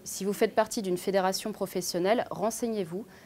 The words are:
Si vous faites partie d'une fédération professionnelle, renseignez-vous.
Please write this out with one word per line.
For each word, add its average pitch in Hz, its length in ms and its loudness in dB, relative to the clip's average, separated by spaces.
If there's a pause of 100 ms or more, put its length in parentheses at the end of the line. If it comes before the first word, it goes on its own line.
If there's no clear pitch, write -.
Si - 220 -6
vous 202 80 2
faites 214 220 2
partie 220 260 2
d'une 180 160 0
fédération 190 540 0
professionnelle, 190 800 0
renseignez-vous. 208 720 -2 (200)